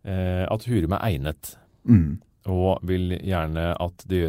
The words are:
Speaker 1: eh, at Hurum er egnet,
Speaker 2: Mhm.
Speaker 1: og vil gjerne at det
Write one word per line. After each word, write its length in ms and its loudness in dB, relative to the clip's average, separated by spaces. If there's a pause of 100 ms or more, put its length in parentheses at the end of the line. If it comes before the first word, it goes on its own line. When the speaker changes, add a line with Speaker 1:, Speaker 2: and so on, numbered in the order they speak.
Speaker 1:
eh, 460 -2
at 140 -2
Hurum 300 0
er 160 -4
egnet, 460 -6 (300)
Speaker 2:
Mhm. 340 6 (260)
Speaker 1:
og 360 2
vil 400 -2
gjerne 560 -2
at 300 -6
det 200 2